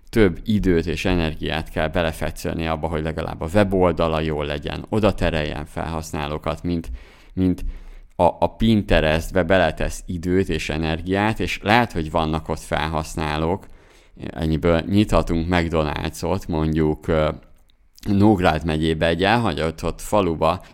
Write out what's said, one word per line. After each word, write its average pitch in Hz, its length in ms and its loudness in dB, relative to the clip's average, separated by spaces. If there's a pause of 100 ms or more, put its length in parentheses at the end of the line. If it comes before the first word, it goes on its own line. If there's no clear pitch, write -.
(100)
több 101 340 4
időt 90 420 2
és 80 180 -2
energiát 80 680 -2
kell 78 180 -2
belefetszölni 82 760 -4
abba, 80 220 -2
hogy 80 140 -2
legalább 80 380 -6
a 80 140 -4
weboldala 87 680 4
jól 76 260 -2
legyen, 76 420 -6
oda 104 260 2
tereljen 76 520 -2
felhasználókat, 78 960 -6
mint, 85 280 -4 (440)
mint 92 300 0 (520)
a, 92 60 0
a - 340 2
Pinterestbe 90 840 2
beletesz 80 640 0
időt 90 420 -2
és 80 200 -4
energiát, 85 720 -2
és 90 220 -4
lehet, 110 300 2
hogy 78 180 -4
vannak 80 380 0
ott 78 120 -4
felhasználók, 80 1080 -2 (640)
ennyiből 80 500 2
nyithatunk 85 720 2
McDonald's-ot, 82 1000 -2
mondjuk, 78 600 0
ö, 78 200 2 (800)
Nógrád 92 560 4
megyébe 80 420 0
egy 85 180 2
elhagyatott 82 760 0
faluba, 85 640 0 (100)